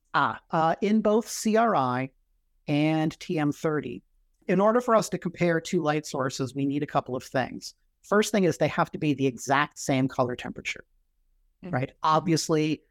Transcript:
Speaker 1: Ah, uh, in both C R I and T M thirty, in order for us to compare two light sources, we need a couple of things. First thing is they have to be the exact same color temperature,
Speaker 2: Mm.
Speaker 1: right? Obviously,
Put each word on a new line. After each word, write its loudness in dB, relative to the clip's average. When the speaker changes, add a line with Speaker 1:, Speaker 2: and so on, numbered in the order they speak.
Speaker 1:
Ah, 0
uh, 2
in 2
both 2
C -2
R 2
I 0
and 0
T -4
M 0
thirty, -4
in 2
order 4
for 2
us 2
to -4
compare 0
two -2
light 0
sources, -4
we -2
need -2
a -4
couple -4
of -8
things. -6
First 0
thing 2
is 2
they 2
have -2
to -10
be 2
the 0
exact -2
same 0
color -2
temperature, -10
Speaker 2:
Mm. -14
Speaker 1:
right? -4
Obviously, 2